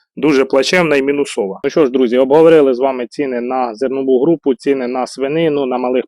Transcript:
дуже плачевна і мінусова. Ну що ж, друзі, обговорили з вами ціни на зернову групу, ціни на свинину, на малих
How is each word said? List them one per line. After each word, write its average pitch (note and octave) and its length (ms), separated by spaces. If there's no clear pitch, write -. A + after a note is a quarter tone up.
дуже C3+ 280
плачевна D3 520
і C#3 60
мінусова. C3+ 640
Ну C#3 60
що D#3+ 140
ж, B2 80
друзі, B2+ 260
обговорили C#3+ 560
з A#2+ 40
вами B2+ 320
ціни C3 300
на B2 340
зернову C3 500
групу, D3 300
ціни C3+ 340
на B2+ 180
свинину, C#3+ 600
на B2 120
малих B2+ 300